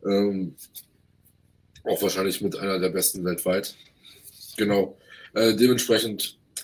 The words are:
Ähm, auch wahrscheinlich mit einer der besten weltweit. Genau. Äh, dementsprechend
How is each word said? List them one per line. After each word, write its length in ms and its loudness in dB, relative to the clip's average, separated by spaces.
Ähm, 500 0
auch 180 -2
wahrscheinlich 400 0
mit 140 -2
einer 220 -2
der 120 0
besten 360 -2
weltweit. 500 -2
Genau. 420 0
Äh, 220 4
dementsprechend 840 2